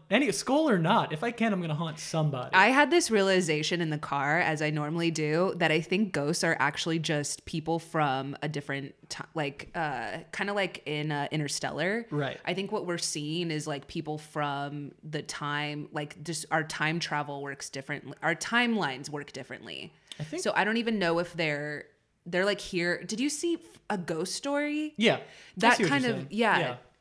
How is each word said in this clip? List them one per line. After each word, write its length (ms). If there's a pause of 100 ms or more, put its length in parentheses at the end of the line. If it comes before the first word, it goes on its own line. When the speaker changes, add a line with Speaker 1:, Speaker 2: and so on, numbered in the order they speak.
Speaker 1:
any 220
skull 400
or 80
not. 340
If 120
I 80
can, 200
I'm 80
gonna 140
haunt 240
somebody. 560
Speaker 2:
I 140
had 220
this 200
realization 720
in 80
the 80
car, 400
as 240
I 80
normally 400
do, 460
that 160
I 80
think 320
ghosts 320
are 160
actually 400
just 440
people 360
from 600
a 80
different 460 (160)
ti-, 140 (100)
like, 400
uh, 440 (120)
kinda 240
like 320
in, 240
uh, 220
Interstellar. 800
Speaker 1:
Right. 360
Speaker 2:
I 80
think 160
what 160
we're 120
seeing 520
is, 160
like, 220
people 280
from 760 (100)
the 180
time, 720
like, 300
just 300
our 100
time 380
travel 420
works 260
differently. 540
Our 140
timelines 760
work 220
differently. 600 (280)
Speaker 1:
I 40
think 200
Speaker 2:
So 100
I 100
don't 140
even 220
know 180
if 160
they're, 520 (400)
they're, 200
like, 140
here. 420
Did 160
you 100
see 300 (320)
a 80
ghost 380
story? 600
Speaker 1:
Yeah. 200
I 40 (380)
Speaker 2:
That 180
Speaker 1:
see 60
what 80
Speaker 2:
kind 140
Speaker 1:
you're 80
Speaker 2:
of, 60
Speaker 1:
saying. 120
Speaker 2:
yeah. 280
Speaker 1:
Yeah. 180 (240)